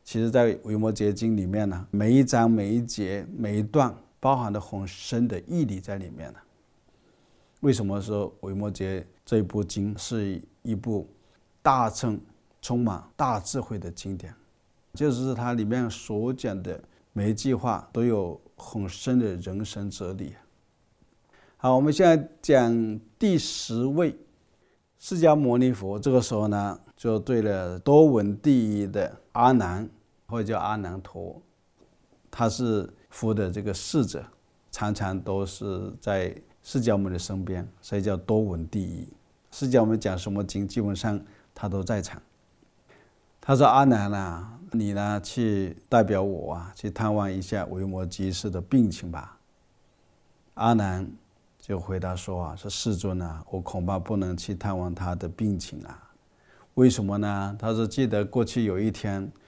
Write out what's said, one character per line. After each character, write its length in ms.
其 160
实 100
在 320
维 140
摩 160
诘 200
经 240
里 100
面 220
呢， 220
每 220
一 120
章、 240
每 240
一 80
节、 460
每 220
一 40
段 320
包 160
含 160
了 80
很 260
深 400
的 140
义 240
理 160
在 160
里 140
面 220
呢。 60
为 140
什 120
么 160
说 400
维 140
摩 160
诘 340
这 140
一 40
部 200
经 360
是 420
一 140
部 320
大 300
乘、 300
充 180
满 240
大 240
智 200
慧 200
的 100
经 260
典？ 160
就 160
是 240
它 200
里 100
面 260
所 420
讲 300
的 180
每 180
一 40
句 180
话 400
都 120
有 360
很 320
深 300
的 180
人 280
生 260
哲 220
理。 240
好， 180
我 60
们 120
现 140
在 220
讲 600
第 180
十 500
位 300
释 180
迦 160
牟 240
尼 140
佛。 260
这 140
个 100
时 100
候 140
呢， 340
就 220
对 240
了 360
多 280
闻 340
第 400
一 80
的 280
阿 200
难， 360
或 160
者 60
叫 100
阿 160
难 260
陀， 400
他 200
是 440
佛 240
的 160
这 140
个 100
侍 320
者， 200
常 200
常 260
都 280
是 540
在 360
释 180
迦 140
牟 120
尼 100
身 260
边， 220
所 160
以 60
叫 140
多 240
闻 280
第 140
一。 260
释 200
迦 140
牟 80
尼 60
讲 200
什 140
么 120
经， 220
基 140
本 140
上 260
他 140
都 140
在 200
场。 180
他 160
说 100
：“阿 180
难 280
啊， 460
你 200
呢， 280
去 560
代 140
表 200
我 320
啊， 220
去 140
探 220
望 180
一 100
下 260
维 180
摩 220
诘 260
士 180
的 100
病 300
情 200
吧。” 280
阿 200
难 360
就 220
回 180
答 160
说 300
啊， 120
说 140
：“世 240
尊 260
啊， 300
我 100
恐 240
怕 140
不 180
能 200
去 180
探 240
望 160
他 200
的 140
病 300
情 240
啊。” 280
为 140
什 160
么 140
呢？ 400
他 160
说 120
：“记 200
得 180
过 200
去 200
有 160
一 100
天， 400